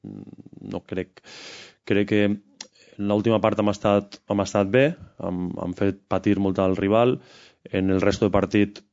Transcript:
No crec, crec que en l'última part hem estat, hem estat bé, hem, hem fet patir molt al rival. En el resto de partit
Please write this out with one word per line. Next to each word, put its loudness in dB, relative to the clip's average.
No -14
crec, -10
crec 0
que 4
en -6
l'última 2
part 2
hem 2
estat, 0
hem 0
estat 0
bé, 4
hem, -4
hem -6
fet -2
patir 0
molt 0
al 2
rival. 2
En -2
el 2
resto 2
de 0
partit 0